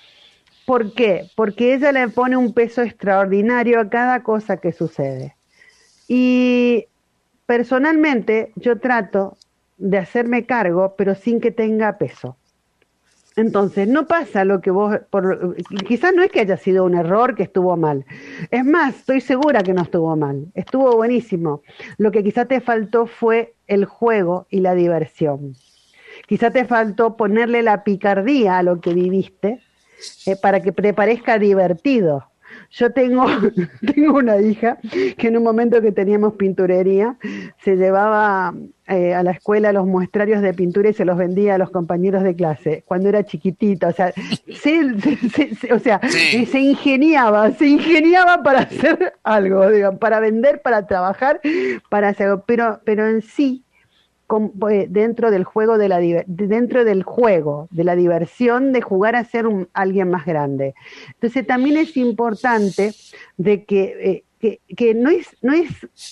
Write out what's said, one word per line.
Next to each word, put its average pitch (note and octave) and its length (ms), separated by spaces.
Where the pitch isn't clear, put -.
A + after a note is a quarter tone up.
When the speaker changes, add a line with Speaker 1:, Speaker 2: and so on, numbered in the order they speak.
Speaker 1:
¿Por A3+ 300
qué? G#3 400
Porque A3+ 400
ella C#4 160
le C4 180
pone B3+ 280
un B3 160
peso A#3 280
extraordinario G3+ 1000
a G#3 100
cada B3 340
cosa G#3+ 340
que E3+ 140
sucede. C#3 640
Y B3 800
personalmente B3 1120
yo A#3 240
trato G3+ 580
de F#3+ 200
hacerme A#3 480
cargo, F#3+ 520
pero G3 180
sin A#3 240
que A#3 120
tenga A3 460
peso. B2+ 400
Entonces, G3+ 540
no D4 180
pasa D4 380
lo G3 160
que F#3+ 100
vos, G#3 260
por, F#3 480
quizás A#3+ 300
no F4 80
es - 80
que E4+ 80
haya G3 160
sido F#3 300
un F3+ 100
error G3+ 400
que G3 80
estuvo F3+ 320
mal. D3+ 300
Es B3 140
más, D4 320
estoy C4+ 240
segura C4 420
que F#3 120
no F3+ 100
estuvo D#3+ 320
mal. C#3+ 400
Estuvo B3 400
buenísimo. A3 680
Lo G#3 140
que G#3 120
quizá A#3+ 220
te B3+ 160
faltó A3+ 460
fue A3+ 460
el G3+ 160
juego F#3+ 640
y F#3+ 120
la F#3 120
diversión. D#3 800
Quizá A3+ 240
te B3+ 120
faltó A3+ 540
ponerle A#3 440
la G#3 220
picardía G3+ 720
a F3+ 60
lo F3+ 160
que F3 140
viviste, F#3 640
eh, F#3+ 160
para G3 200
que F#3 100
te G3+ 220
parezca A3+ 440
divertido. F#3+ 880
Yo A#3+ 220
tengo, B3+ 320
<laughs> G#3+ 680
tengo C#4+ 220
una A3+ 220
hija A3 380
que A#3+ 100
en A3+ 100
un A#3 60
momento A3+ 380
que G#3+ 100
teníamos G#3 440
pinturería, F#3+ 800
se G3 120
llevaba, F#3+ 800
eh, F3 260
a F3+ 100
la F3+ 80
escuela G#3 420
los F#3+ 120
muestrarios G3+ 560
de F#3 120
pintura F#3+ 360
y G#3 40
se G3+ 120
los F3 120
vendía F#3+ 380
a - 20
los F3+ 120
compañeros F#3 540
de F3+ 120
clase, D#3 520
cuando F#3+ 220
era G#3 160
chiquitita, F#3 640
o - 40
sea, F3+ 200
<laughs> - 220
se, D4 460
se, A#3+ 300
se, B3+ 260
se, A#3+ 180
o G#3+ 60
sea, G#3 280
Speaker 2:
Sí. A#3 380
Speaker 1:
se C4+ 140
ingeniaba, C4+ 920
se D4 160
ingeniaba E4+ 760
para C4+ 200
hacer - 520
algo, G3 460
digamos, G3+ 300
para A3 200
vender, A3+ 420
para G#3+ 260
trabajar, G3 520
para G3+ 200
hacer G3+ 180
algo, G3 180
pero, A#3 400
pero G#3+ 220
en A3 140
sí, C4 420
com-, G#3+ 240
eh, G3 180
dentro A3 400
del F#3 160
juego A3 320
de G#3 120
la F3 100
diver-, E3+ 280
dentro A3 560
del G3 200
juego, D#3+ 680
de E3+ 120
la F3 120
diversión A#3 800
de A#3+ 80
jugar G#3+ 340
a A#3 80
ser A3+ 240
un, F#3+ 260
alguien F#3+ 360
más F3 160
grande. C#3 480
Entonces A#3 320
también C4 320
es D#4+ 200
importante A3 960
de G3+ 280
que, G3 160
eh, F#3+ 240
que, G#3 220
que A#3 200
no B3 160
es, F4 160
no C4 100
es E4 160